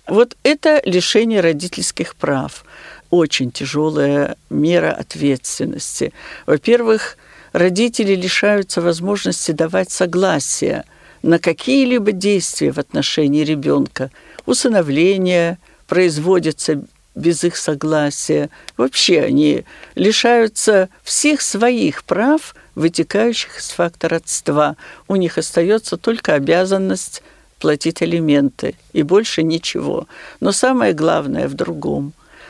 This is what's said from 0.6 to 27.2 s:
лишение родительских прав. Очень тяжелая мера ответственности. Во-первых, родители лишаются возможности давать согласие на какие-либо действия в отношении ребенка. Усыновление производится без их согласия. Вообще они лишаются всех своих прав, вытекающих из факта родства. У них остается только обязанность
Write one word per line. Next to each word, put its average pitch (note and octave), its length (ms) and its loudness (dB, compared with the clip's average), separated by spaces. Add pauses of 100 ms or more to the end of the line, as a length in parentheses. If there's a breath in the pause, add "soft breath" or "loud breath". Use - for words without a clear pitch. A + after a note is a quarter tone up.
лишение G3+ 580 2
родительских E3+ 760 -4
прав. C#3+ 500 -4 (440 loud breath)
Очень D3 420 2
тяжелая C#3+ 840 -2 (140)
мера D#3 420 0
ответственности. - 1200 -4 (340 loud breath)
Во-первых, A3 720 0 (360 loud breath)
родители G3 600 2
лишаются F#3+ 680 0
возможности F3 720 -2
давать E3 400 -2
согласие F3 920 -2 (380 soft breath)
на E3 180 2
какие-либо B3 720 0
действия F#3 600 -2
в D3 80 -6
отношении D3 640 0
ребенка. C#3+ 680 -2 (340 loud breath)
Усыновление F3+ 1120 2 (300 soft breath)
производится D#3+ 960 0 (320)
без E3 300 0
их E3+ 120 0
согласия. D3+ 960 -2 (280 loud breath)
Вообще F#3 440 2
они C#3+ 440 2 (300 loud breath)
лишаются A3 920 4 (140 soft breath)
всех - 380 0
своих A3 640 0
прав, B3+ 500 0 (200 soft breath)
вытекающих G3+ 840 0
из - 100 -12
факта E3+ 400 -2
родства. D3+ 680 0 (320 loud breath)
У G3 80 -2
них F3 220 0
остается F3+ 600 -2
только A3+ 360 -2
обязанность F#3 880 0 (380 soft breath)